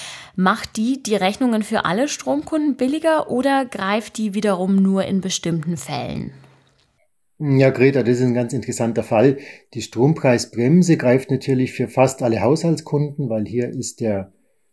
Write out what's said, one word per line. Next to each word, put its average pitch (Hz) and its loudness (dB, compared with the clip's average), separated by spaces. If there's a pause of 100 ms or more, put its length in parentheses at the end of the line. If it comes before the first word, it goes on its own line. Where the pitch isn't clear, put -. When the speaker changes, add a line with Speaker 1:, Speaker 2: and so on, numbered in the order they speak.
(360)
Speaker 1:
Macht 190 0
die 254 -2
die 208 -2
Rechnungen 214 0
für 208 -2
alle 214 0
Stromkunden 285 -2
billiger 311 0
oder 262 0
greift 214 -4
die 220 -4
wiederum 196 0
nur 190 4
in 190 -2
bestimmten 170 -4
Fällen? 123 -8 (1080)
Speaker 2:
Ja, 135 4
Greta, 131 4
das 120 2
ist 127 2
ein 123 2
ganz 120 -2
interessanter 117 -4
Fall. 127 4 (380)
Die 113 -8
Strompreisbremse 139 2
greift 131 2
natürlich 131 0
für 120 -4
fast - 0
alle 113 0
Haushaltskunden, 147 -2
weil 110 -2
hier 120 -4
ist - -10
der 101 -4 (400)